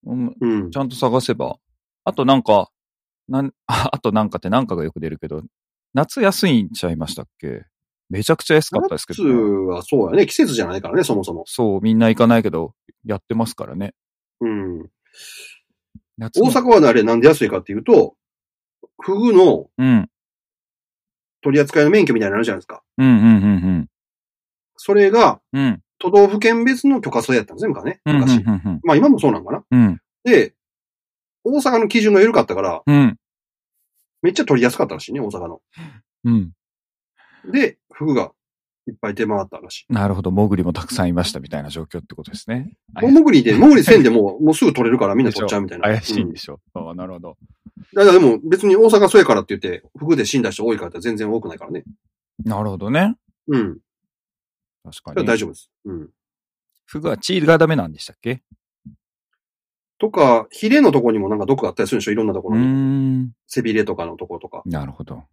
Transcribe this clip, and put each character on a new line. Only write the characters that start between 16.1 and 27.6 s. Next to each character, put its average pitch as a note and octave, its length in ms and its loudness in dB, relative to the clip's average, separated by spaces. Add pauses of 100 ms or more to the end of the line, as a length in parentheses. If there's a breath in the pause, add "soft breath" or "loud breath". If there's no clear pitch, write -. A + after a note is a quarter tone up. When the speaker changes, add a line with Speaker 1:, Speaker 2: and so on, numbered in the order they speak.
Speaker 1:
夏 A2+ 240 -6
も A#3 60 4
Speaker 2:
大 B3 60 2
阪 B3 220 4
は G3 60 8
ね、 D3 80 6
あ A#2 60 4
れ A#2 80 4
な A2+ 140 0
ん A#2 40 2
で C3+ 80 8
安 D3 160 4
い G#2 60 -2
か F#2 80 -6
っ F2+ 40 -8
て - 100 -14
い G2+ 40 -6
う A2+ 80 -8
と、 - 320 4 (800)
フ G3 200 -6
グ A#3 160 2
の C#3 420 4
Speaker 1:
う B2+ 80 -2
ん。 A#2+ 240 2 (1300)
Speaker 2:
取 C#3 120 -2
り D3 60 4
扱 C#3+ 220 0
い - 20 4
の D3+ 60 4
免 G3+ 160 4
許 B2 80 0
み A2 60 -2
た G#2 60 -2
い - 20 -2
な - 20 -2
の G2+ 60 -4
あ - 20 -2
る A2+ 60 -2
じ A2 60 -4
ゃ G2+ 40 -6
な - 20 -10
い - 20 -12
で - 40 -16
す - 40 -20
か。 - 160 -20 (140)
Speaker 1:
う C3 80 0
ん - 20 4
う C3 40 6
ん B2 40 6
う G#2+ 60 4
ん - 20 2
う A2+ 60 6 (540)
ん。 C2 60 -10 (880)
Speaker 2:
そ - 180 -2
れ G3+ 160 4
が、 G#3 300 2 (120)
Speaker 1:
う C#3 80 -4
ん。 A#2+ 220 -2 (160)
Speaker 2:
都 F#3 120 -4
道 G3+ 160 8
府 G3+ 120 -2
県 A#3 260 0
別 C4 240 0
の C4 120 2
許 - 100 -8
可 A#2 120 -2
制 B2+ 120 -2
や A2+ 80 2
っ - 20 -8
た - 100 -20
ん - 40 -18
で - 20 -10